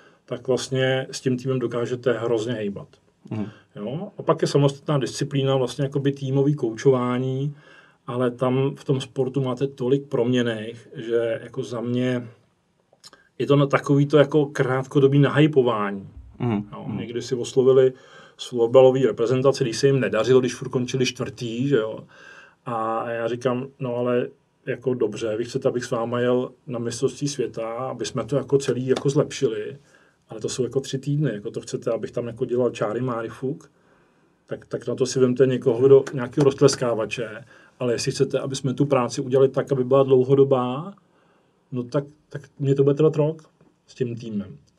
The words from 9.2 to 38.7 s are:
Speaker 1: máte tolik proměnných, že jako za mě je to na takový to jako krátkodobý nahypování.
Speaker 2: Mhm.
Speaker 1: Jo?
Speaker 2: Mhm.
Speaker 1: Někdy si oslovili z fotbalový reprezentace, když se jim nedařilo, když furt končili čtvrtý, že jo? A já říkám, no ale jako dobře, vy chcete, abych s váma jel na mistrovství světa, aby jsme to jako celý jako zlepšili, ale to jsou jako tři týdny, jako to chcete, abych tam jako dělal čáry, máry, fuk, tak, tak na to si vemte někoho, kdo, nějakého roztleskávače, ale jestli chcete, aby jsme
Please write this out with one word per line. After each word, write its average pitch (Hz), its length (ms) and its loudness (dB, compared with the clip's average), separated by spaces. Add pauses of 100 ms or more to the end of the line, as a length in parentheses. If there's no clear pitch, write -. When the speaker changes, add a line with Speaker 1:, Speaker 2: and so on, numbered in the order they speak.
Speaker 1:
máte 131 260 -2
tolik 139 400 0
proměnných, 120 880 -2
že 117 480 -2
jako 123 200 -10
za 113 180 -8
mě 123 480 -2 (1120)
je 117 80 -2
to 143 100 6
na 143 100 4
takový 139 400 2
to 151 120 4
jako 143 280 4
krátkodobý 139 720 2
nahypování. 120 880 2 (300)
Speaker 2:
Mhm. 104 340 -2
Speaker 1:
Jo? - 140 -14
Speaker 2:
Mhm. 127 120 -6
Speaker 1:
Někdy 120 240 -8
si - 120 -6
oslovili 131 580 4 (460)
z - 100 -14
fotbalový 127 580 6
reprezentace, 131 580 0
když 113 140 -4
se 143 80 4
jim 139 140 4
nedařilo, 110 400 4
když 123 140 0
furt - 140 -12
končili 123 380 -2
čtvrtý, 123 640 -6
že 139 80 4
jo? 110 220 -2 (680)
A 113 440 -4
já 117 180 -4
říkám, 123 380 -2 (120)
no 123 180 -6
ale 123 320 0 (380)
jako 127 280 -6
dobře, 107 420 -4
vy 117 80 -4
chcete, 135 240 -4
abych 117 160 -2
s - 60 -12
váma 120 300 -2
jel 123 300 0 (160)
na 120 120 -8
mistrovství 131 500 -4
světa, 113 400 -6
aby 120 380 -8
jsme 117 180 -6
to 131 120 -2
jako 135 220 2
celý 127 280 -2
jako 127 240 0
zlepšili, 127 640 -2 (520)
ale 110 120 -14
to 113 80 -4
jsou - 160 -4
jako 123 160 -2
tři 139 180 -6
týdny, 143 360 0
jako 104 160 -10
to - 100 -10
chcete, - 300 -6
abych 107 200 -4
tam 120 160 -6
jako 117 180 -8
dělal 120 260 0
čáry, 117 300 -4
máry, 117 280 -4
fuk, 135 420 -10 (760)
tak, - 200 -14
tak - 200 -8
na 123 80 -2
to 123 120 0
si 131 140 -4
vemte 127 260 4
někoho, 127 400 2
kdo, 135 260 8
nějakého 127 320 -2
roztleskávače, 117 1000 0 (360)
ale 123 120 0
jestli 113 200 -2
chcete, 135 260 0
aby 131 180 -6
jsme 127 180 -4